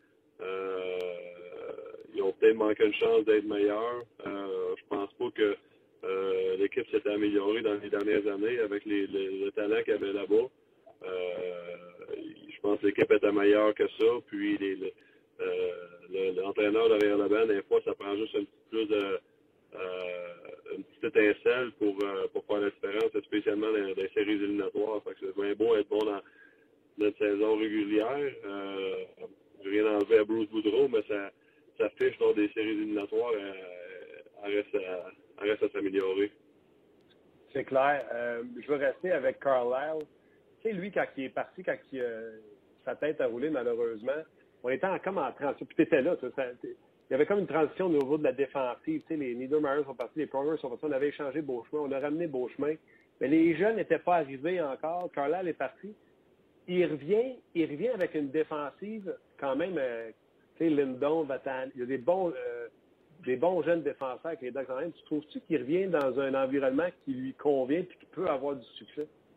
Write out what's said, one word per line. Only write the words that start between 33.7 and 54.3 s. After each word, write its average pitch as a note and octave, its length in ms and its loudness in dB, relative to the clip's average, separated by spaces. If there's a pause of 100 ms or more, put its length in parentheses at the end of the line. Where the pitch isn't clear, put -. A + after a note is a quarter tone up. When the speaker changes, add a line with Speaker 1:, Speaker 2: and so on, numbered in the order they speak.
Speaker 1:
elle G2+ 120 0
reste G#2 180 -2
à, F#2 360 -4 (320)
elle G#2 80 2
reste G#2+ 120 0
à G#2 60 2
s'améliorer. G2 640 0 (1200)
Speaker 2:
C'est C3 120 -4
clair. C3+ 480 2
Euh, A#2+ 300 -4 (180)
je - 60 -16
veux D3 100 0
rester C#3+ 360 -2
avec C3+ 260 0
Carlyle. C3+ 640 0 (580)
Tu A3 80 -2
sais, A3 40 -2
lui, F#3+ 160 -6
quand D#3 140 0 (120)
il C3+ 80 -4
est B2+ 40 -6
parti, - 340 -8
quand D3+ 140 -2 (160)
il, C3 80 -6
euh, A2+ 380 -8 (460)
sa B2 120 -6
tête D3+ 240 -2
a C3 80 2
roulé, A#2+ 200 -2
malheureusement, A#2+ 600 -2 (540)
on A#2+ 60 -4
était C3+ 160 0
en, F#3+ 120 0
comme F#3+ 200 -4
en C3+ 120 -2
transition. C#3 360 -6
Puis - 100 -20
t'étais D3+ 260 4
là, F3 140 2
tu C3 100 -8
sais, A#2+ 80 -8
ça, C3+ 120 -4 (140)
t'es, C3+ 80 -12 (400)
il - 40 -4
y - 20 2
avait D3 120 4
comme G#3 120 2
une F#3 80 0
transition D#3 400 0
au F3+ 40 0
niveau C#3+ 280 2
de D3+ 60 -2
la C3 80 2
défensive. C3+ 720 -4
Tu - 60 -20
sais, E3 80 -4
les C3 180 -4
Niedermayer C#3 500 0
sont C3+ 100 -10
partis, A#2+ 240 -8
les C#3+ 80 -2
Pronger C#3+ 320 -2
sont C#3+ 100 -8
partis. A#2+ 160 -8
On D3+ 80 -2
avait C#3 160 2
échangé C#3+ 340 -4
Beauchemin, C3+ 380 -6
on C#3 120 -4
a C3+ 80 -2
ramené D3+ 260 -2
Beauchemin. C#3 480 -4 (460)
Mais B2+ 80 0
les E3 280 6
jeunes G#3+ 200 2
n'étaient E3 240 0
pas - 160 4
arrivés D3 440 -2